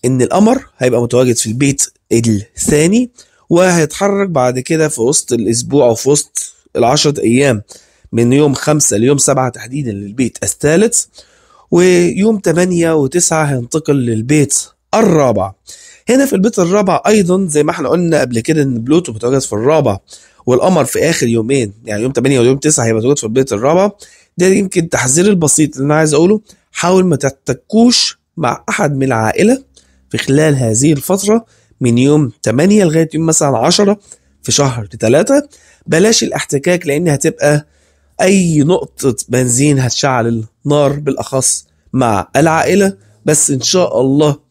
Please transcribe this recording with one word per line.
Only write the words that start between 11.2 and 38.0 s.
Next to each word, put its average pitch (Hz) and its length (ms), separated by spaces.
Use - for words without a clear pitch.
ويوم 180 640
تمانية 170 580
وتسعة 156 480
هينتقل 143 520
للبيت 123 680
الرابع. 139 600
هنا 262 160
في 269 80
البيت 202 260
الرابع 185 480
ايضًا 190 380
زي 147 180
ما 156 80
احنا 160 180
قلنا 160 320
قبل 123 180
كده 156 220
ان 135 180
بلوتو 143 340
متواجد 123 280
في - 120
الرابع 120 440
والقمر 143 400
في 135 240
اخر 160 180
يومين، 117 460
يعني 107 180
يوم 131 80
تمانية 127 280
ويوم 127 180
تسعة 139 280
هيبقى 110 160
متواجد 135 160
في - 60
البيت 123 300
الرابع. 160 380
ده 180 80
يمكن 190 440
تحذير 127 360
البسيط 156 500
اللي 131 100
انا 151 100
عايز 156 180
اقوله، 185 280
حاول 185 340
ما 170 100
تتكوش 208 1040
مع - 320
احد 147 260
من 131 80
العائلة 131 600
في - 80
خلال 147 380
هذه 127 380
الفترة، 196 520
من 117 160
يوم 143 340
تمانية 185 400
لغاية 160 300
يوم 160 120
مثلًا 156 320
عشرة 196 420
في - 80
شهر 120 340
تلاتة، 160 580
بلاش 196 360
الاحتكاك، 175 640
لأن 151 200
هتبقى 147 600